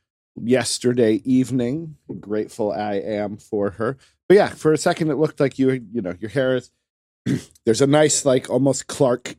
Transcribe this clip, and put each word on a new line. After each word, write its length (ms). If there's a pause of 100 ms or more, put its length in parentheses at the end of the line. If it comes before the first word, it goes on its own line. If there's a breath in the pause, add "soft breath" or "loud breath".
(380)
yesterday 880
evening. 720 (240)
Grateful 500
I 260
am 420
for 320
her. 260 (320 soft breath)
But 80
yeah, 120
for 260
a 40
second 320
it 60
looked 240
like 180
you, 120 (200)
you 120
know, 180
your 100
hair 260
is, 140 (540)
<clears throat> 400
there's 160
a 60
nice, 400
like, 240
almost 380
Clark 500